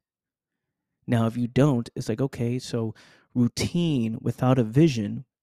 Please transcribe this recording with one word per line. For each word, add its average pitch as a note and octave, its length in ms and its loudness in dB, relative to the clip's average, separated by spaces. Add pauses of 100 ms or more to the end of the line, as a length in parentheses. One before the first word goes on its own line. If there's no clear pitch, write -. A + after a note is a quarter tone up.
(1080)
Now, A2+ 200 2
if A2+ 120 -4
you A#2+ 80 -2
don't, B2 500 2
it's B2 140 -6
like, A2+ 100 -4
okay, B2+ 380 -4
so A2+ 360 -6 (380)
routine B2 880 0
without B2+ 380 2
a A#2 60 2
vision A#2 600 2 (180)